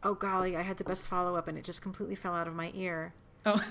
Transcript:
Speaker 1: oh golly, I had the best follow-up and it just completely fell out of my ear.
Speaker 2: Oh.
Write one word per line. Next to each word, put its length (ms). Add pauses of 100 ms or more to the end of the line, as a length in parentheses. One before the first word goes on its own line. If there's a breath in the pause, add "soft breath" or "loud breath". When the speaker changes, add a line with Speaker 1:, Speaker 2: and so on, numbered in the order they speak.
Speaker 1:
oh 120
golly, 420
I 60
had 160
the 60
best 220
follow-up 420
and 100
it 60
just 180
completely 320
fell 200
out 140
of 60
my 200
ear. 380 (320)
Speaker 2:
Oh. 160 (100)